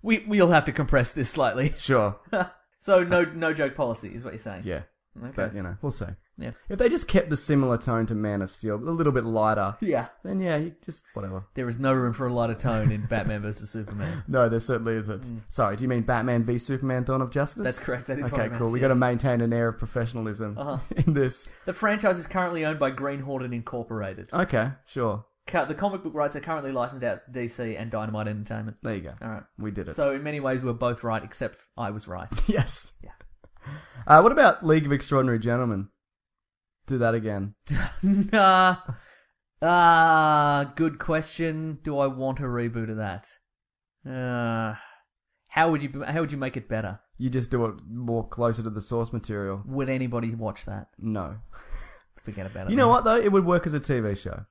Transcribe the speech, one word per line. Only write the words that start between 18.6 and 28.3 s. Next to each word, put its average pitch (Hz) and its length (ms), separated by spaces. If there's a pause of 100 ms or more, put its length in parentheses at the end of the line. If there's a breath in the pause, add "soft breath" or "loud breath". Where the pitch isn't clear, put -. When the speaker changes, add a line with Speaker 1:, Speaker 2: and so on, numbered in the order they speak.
Speaker 2:
We 123 80
Speaker 1:
yes. 131 80
Speaker 2:
gotta 131 120
maintain 123 420
an 117 120
air 117 140
of 110 100
professionalism 110 800
Speaker 1:
Uh-huh. 139 200 (100)
Speaker 2:
<laughs> - 80 (100)
in 165 80
this. 135 340 (180 loud breath)
Speaker 1:
The 185 80
franchise 208 440
is 160 80
currently 170 400
owned 151 140
by 135 120
Green 139 280
Hornet 131 340
Incorporated. 107 800
Speaker 2:
Okay, 139 380 (160)
sure. 110 380 (220)
Speaker 1:
Ca-, 160 180
the 147 100
comic 190 280
book 156 100
rights 147 240
are - 20
currently 147 320
licensed 127 320
out 107 220
to 127 80
D 120 160
C 117 260
and 110 160
Dynamite 107 380
Entertainment. 107 520